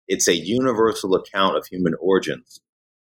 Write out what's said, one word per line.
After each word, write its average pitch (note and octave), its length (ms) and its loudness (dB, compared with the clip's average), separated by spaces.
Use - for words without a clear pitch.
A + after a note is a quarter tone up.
It's F#2 200 -2
a F#2+ 80 4
universal G#2+ 800 0
account F#2+ 420 0
of - 80 -6
human F2+ 340 -2
origins F2+ 600 -2